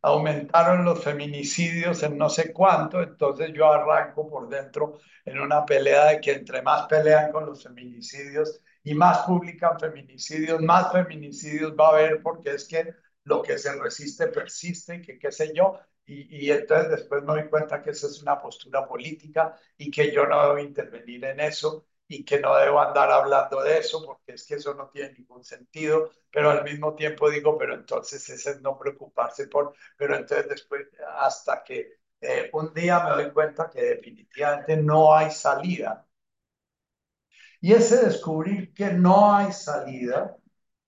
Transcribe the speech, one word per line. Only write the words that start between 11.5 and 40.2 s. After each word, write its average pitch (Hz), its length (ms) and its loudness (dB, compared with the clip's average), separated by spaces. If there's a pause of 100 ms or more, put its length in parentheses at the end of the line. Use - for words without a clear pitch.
va 156 100 8
a - 40 8
haber, 156 300 4
porque 165 320 -8
es - 140 -12
que 165 260 -6 (300)
lo 143 180 0
que - 160 -4
se 139 180 -8
resiste 143 520 -6
persiste, 175 720 -10
que - 160 -20
qué 143 140 -8
sé 156 220 -6
yo, 190 240 2 (280)
y, 143 400 -14
y 147 60 2
entonces 160 380 2
después 143 320 -4
me 151 120 -4
doy 151 140 -4
cuenta 151 340 -2
que 151 80 -8
esa 143 160 -8
es 143 160 -12
una 143 180 -2
postura 131 460 -6
política 151 680 -6 (200)
y 143 140 -14
que 147 220 0
yo 147 140 2
no 147 160 2
debo 143 160 2
intervenir 123 640 -10
en 135 160 -8
eso 156 460 -6 (220)
y 143 160 -16
que 143 140 -2
no 139 180 2
debo 143 240 4
andar 139 300 2
hablando 139 520 2
de 156 160 2
eso, 156 280 -6
porque 127 280 -20
es - 120 -20
que 151 100 -12
eso 143 180 -10
no 139 160 -16
tiene 139 240 -14
ningún 123 280 -20
sentido, 156 680 -4 (200)
pero 147 200 2
al 147 120 0
mismo 151 320 -6
tiempo 151 360 -2
digo, 151 280 0
pero 123 160 -4
entonces 123 560 -10
ese 131 220 -10
es 135 80 -14
no 135 180 -6
preocuparse 139 720 -8
por, 143 260 -2 (220)
pero 143 200 -2
entonces 143 320 -4
después, 143 380 -10 (300)
hasta - 480 -2
que, - 340 -12 (220)
eh, 131 320 -4
un 156 200 -6
día 175 320 0
me 147 60 -2
doy 143 220 -2
cuenta 156 380 -2
que 127 120 -8
definitivamente 143 920 -4
no 156 380 6
hay 156 180 4
salida. - 720 -4 (1500)
Y 180 120 4
ese 233 320 6
descubrir 165 680 -4
que 196 180 -4
no 196 420 6
hay 190 180 0
salida, 131 840 -6 (520)